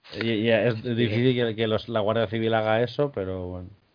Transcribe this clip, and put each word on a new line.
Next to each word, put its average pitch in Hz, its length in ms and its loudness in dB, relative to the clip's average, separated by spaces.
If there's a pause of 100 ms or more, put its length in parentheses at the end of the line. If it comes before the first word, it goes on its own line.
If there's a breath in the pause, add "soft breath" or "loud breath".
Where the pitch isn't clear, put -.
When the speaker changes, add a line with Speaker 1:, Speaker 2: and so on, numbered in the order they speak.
(200)
Speaker 1:
Y, 113 80 -2
y 113 220 2
es 113 260 4
Speaker 2:
Sí. 117 200 -4
Speaker 1:
difícil 120 400 2
que, 117 200 0
que 113 120 0
los, 107 200 0
la 113 120 0
Guardia 110 260 2
Civil 113 300 0
haga 110 260 2
eso, 139 300 -2
pero 92 360 -6
bueno, 90 220 -10 (260)